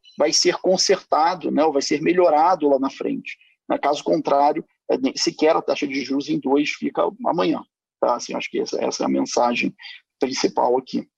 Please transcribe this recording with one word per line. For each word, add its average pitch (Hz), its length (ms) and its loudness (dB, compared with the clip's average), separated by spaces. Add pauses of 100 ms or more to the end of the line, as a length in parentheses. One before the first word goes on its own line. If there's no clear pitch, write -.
(160)
vai 151 160 2
ser 170 240 2
consertado, 175 920 0
né, 131 120 2
ou 156 120 2
vai 139 80 2
ser 143 180 -2
melhorado 170 680 4
lá 139 120 4
na 135 100 -2
frente. - 480 -8 (320)
Né? 135 80 -2
Caso 143 260 0
contrário, 147 600 2 (260)
é, 131 60 2
nem 131 180 -2
sequer 160 400 2
a 156 60 0
taxa - 260 -2
de 135 140 -4
juros 139 300 -4
em 156 100 -2
dois 143 300 2
fica 143 320 -4 (240)
amanhã, - 360 0 (380)
tá? 123 140 2
Assim, 120 200 -10
acho 127 160 -6
que - 80 -6
essa, - 240 -4
essa 127 200 -4
é 120 40 -2
a - 40 -2
mensagem 127 640 0 (440)
principal 127 600 0
aqui. - 280 -8 (120)